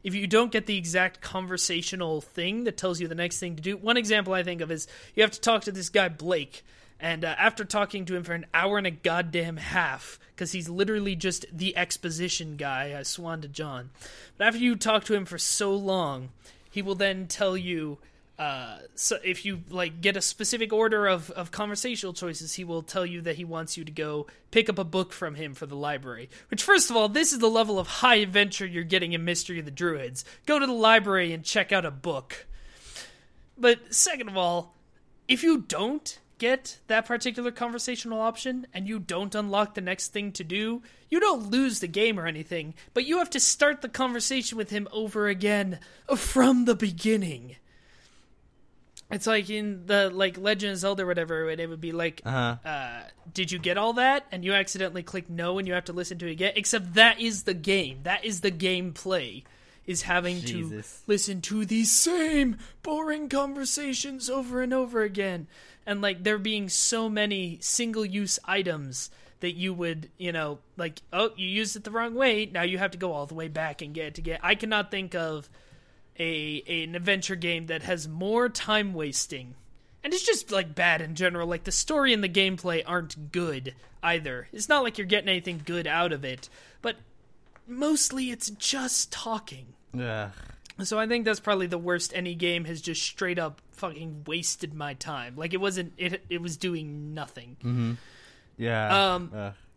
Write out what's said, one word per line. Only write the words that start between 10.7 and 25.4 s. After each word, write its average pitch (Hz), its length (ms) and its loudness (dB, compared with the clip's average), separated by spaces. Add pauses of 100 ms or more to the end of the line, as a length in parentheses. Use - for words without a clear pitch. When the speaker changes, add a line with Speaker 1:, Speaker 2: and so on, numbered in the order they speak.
Speaker 1:
just 180 360 -4
the 175 240 -2
exposition 170 800 -2
guy, 143 420 -4
I 139 60 -8
swan 165 380 -6
to 147 60 -12
John. 139 420 -8 (480)
But 208 100 6
after 226 120 2
you 240 160 6
talk 214 280 4
to 214 100 2
him 196 100 0
for 170 140 -10
so 196 360 2
long, 165 560 0 (400)
he 202 120 -4
will 196 140 -2
then 190 320 0
tell 190 280 0
you, 160 420 -4 (400)
uh, 127 400 -6 (180)
so - 260 0
if 185 220 -2
you, 185 240 -4
like, 170 320 -4
get 196 160 2
a 185 60 -2
specific 220 500 0
order 214 340 4
of, 175 260 2
of 175 200 -8
conversational 208 600 -4
choices, 165 400 -6
he 185 100 -8
will 165 180 -4
tell 185 240 -2
you 175 140 -8
that 160 160 -2
he 175 80 -8
wants 165 320 -6
you 160 80 -10
to 156 80 -12
go 151 340 -4 (240)
pick 226 180 6
up 196 100 0
a 190 60 0
book 185 280 -2
from 156 240 -6
him 147 180 -10